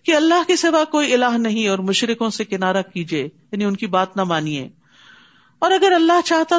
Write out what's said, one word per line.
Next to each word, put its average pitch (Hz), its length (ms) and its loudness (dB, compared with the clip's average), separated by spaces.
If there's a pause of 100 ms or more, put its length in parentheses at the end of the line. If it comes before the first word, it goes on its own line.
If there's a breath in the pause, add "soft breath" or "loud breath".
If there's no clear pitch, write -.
کہ 330 140 2
اللہ 330 300 2
کے 359 100 2
سوا 320 280 2
کوئی 294 300 0
الہ 240 240 2
نہیں، 220 300 -2
اور 196 100 0
مشرکوں 214 520 -2
سے 214 140 -6
کنارہ 190 380 -2 (120)
کیجیے، 160 280 -6
یعنی 196 420 -8
ان 202 120 -2
کی 220 100 -6
بات 185 300 -2
نہ 196 80 -2
مانیے۔ 151 440 -4 (920 soft breath)
اور 339 120 0
اگر 381 220 4
اللہ 339 320 4
چاہتا 330 340 2